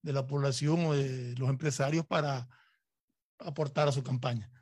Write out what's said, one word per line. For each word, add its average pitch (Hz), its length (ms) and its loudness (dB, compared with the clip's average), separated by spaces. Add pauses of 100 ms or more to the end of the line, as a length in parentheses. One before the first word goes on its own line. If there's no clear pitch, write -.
de 151 120 -4
la 135 140 0
población 143 580 2
o 156 80 2
de 131 440 -2
los 131 120 0
empresarios 143 560 0
para 139 420 0 (920)
aportar 151 480 0
a 143 40 4
su 131 120 0
campaña. 123 460 -2 (120)